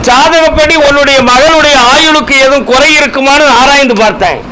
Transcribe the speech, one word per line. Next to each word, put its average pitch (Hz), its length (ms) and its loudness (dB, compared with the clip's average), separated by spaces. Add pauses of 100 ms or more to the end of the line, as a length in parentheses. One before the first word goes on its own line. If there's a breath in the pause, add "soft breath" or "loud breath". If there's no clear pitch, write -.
ஜாதகப்படி 302 640 0 (140)
உன்னுடைய 277 300 0 (120)
மகனுடைய 294 460 2 (160)
ஆயுளுக்கு 302 420 -2 (100)
எதுவும் 269 280 0
குறை 285 260 0
இருக்குமான்னு 277 480 -2 (140)
ஆராய்ந்து 277 420 0
பார்த்தேன். 180 380 -2 (120)